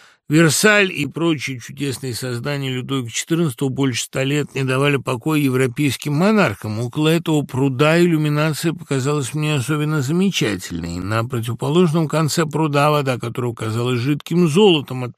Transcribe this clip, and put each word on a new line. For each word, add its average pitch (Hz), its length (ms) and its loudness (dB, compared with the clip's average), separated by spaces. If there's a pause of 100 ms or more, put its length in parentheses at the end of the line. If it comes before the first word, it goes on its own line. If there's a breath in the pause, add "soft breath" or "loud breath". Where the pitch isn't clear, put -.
(260 soft breath)
Версаль 180 640 4
и 143 140 -6
прочие 135 560 -4
чудесные 131 540 -8
создания 131 560 -6
Людовика 127 420 -4
четырнадцатого 160 560 0
больше 131 360 -2
ста 135 200 -4
лет 143 300 -2
не 135 100 -2
давали 135 320 2
покоя 131 420 -2
европейским 131 760 0
монархам. 151 640 2
Около 151 280 0
этого 160 340 2
пруда 139 580 2
иллюминация 156 720 2
показалась 143 640 -4
мне 151 220 0
особенно 151 440 0
замечательной. 110 1000 -2
На 110 240 -2
противоположном 139 840 0
конце 156 380 0
пруда, 151 440 2
вода 135 280 0
которого 120 340 -4
казалась 117 480 -2
жидким 151 480 0
золотом 147 560 4
от 120 140 -8